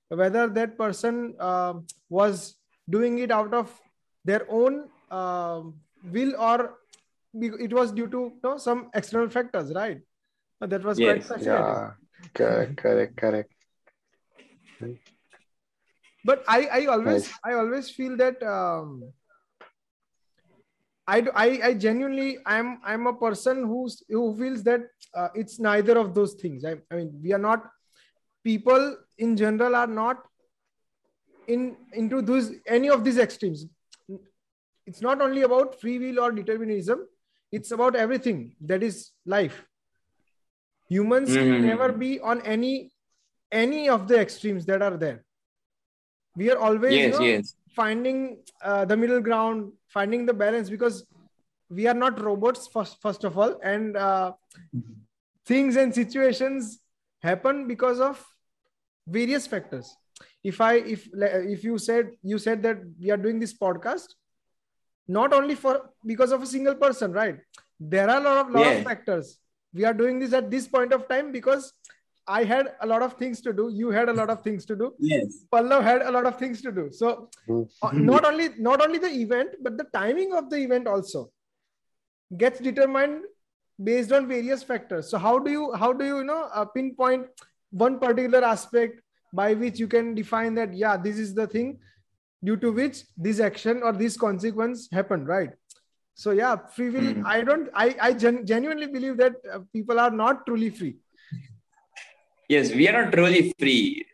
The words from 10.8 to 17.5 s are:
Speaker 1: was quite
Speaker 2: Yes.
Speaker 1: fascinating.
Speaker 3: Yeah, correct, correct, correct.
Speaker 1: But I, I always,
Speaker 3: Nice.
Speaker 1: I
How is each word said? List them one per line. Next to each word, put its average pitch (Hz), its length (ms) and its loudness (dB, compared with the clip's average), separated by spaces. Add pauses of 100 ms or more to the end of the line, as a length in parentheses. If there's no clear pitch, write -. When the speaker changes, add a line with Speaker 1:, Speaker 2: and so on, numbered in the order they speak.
Speaker 1:
was 208 160 -2
quite 214 200 4
Speaker 2:
Yes. 202 100 -10
Speaker 1:
fascinating. 107 360 0
Speaker 3:
Yeah, 107 260 -2 (440)
correct, 117 420 0
correct, 110 400 0
correct. 107 360 -2 (2750)
Speaker 1:
But 262 240 2
I, 240 180 4
I 285 200 0
always, 220 420 2
Speaker 3:
Nice. - 40 -14 (120)
Speaker 1:
I 233 100 -4